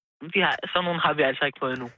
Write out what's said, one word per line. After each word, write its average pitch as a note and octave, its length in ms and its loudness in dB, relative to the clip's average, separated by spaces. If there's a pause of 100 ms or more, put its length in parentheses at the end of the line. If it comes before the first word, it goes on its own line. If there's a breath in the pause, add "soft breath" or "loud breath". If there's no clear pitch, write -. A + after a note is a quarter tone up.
(340)
Vi G3 60 2
har, D3+ 160 2 (160)
sådan F3+ 120 0
nogle E3+ 160 0
har D#3 140 2
vi D3+ 80 2
altså C3+ 220 0
ikke C#3 180 -2
fået C3 100 0
endnu. B2+ 260 -6